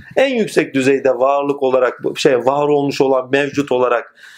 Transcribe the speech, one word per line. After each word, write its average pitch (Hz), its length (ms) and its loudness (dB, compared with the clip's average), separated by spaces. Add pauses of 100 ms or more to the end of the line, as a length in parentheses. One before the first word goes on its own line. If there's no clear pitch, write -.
(160)
En 262 180 2
yüksek 196 400 -2
düzeyde 131 440 2
varlık 143 440 0
olarak, 127 380 0 (160)
şey, 123 300 2
var 143 220 0
olmuş 143 320 0
olan, 131 320 0
mevcut 139 400 -2
olarak 120 420 -2 (240)